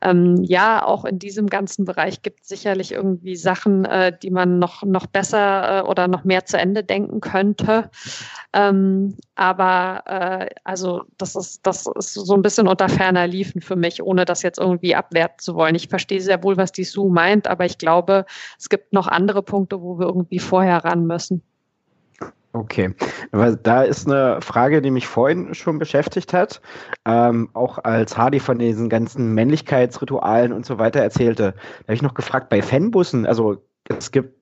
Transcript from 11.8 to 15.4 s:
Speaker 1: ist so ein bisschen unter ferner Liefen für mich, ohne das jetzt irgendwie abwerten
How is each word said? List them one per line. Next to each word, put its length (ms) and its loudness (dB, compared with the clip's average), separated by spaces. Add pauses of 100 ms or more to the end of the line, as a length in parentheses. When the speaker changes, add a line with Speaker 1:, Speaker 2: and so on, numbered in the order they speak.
Speaker 1:
ist 280 -8
so 200 -2
ein 80 6
bisschen 260 4
unter 220 2
ferner 380 2
Liefen 340 -6
für 140 -6
mich, 260 -2
ohne 240 0
das 160 -4
jetzt 180 -4
irgendwie 360 0
abwerten 440 -2